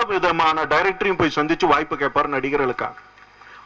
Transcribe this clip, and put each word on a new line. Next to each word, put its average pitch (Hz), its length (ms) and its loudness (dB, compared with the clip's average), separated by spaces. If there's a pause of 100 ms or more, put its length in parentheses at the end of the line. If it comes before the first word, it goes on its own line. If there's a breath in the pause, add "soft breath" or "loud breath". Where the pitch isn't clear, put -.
விதமான 165 560 0 (100)
டைரக்டரையும் 190 440 0
போய் 165 180 0
சந்திச்சு 156 300 0
வாய்ப்பு 151 300 2
கேட்பாரு 143 400 0
நடிகர்களுக்காக. 131 600 -2 (720 loud breath)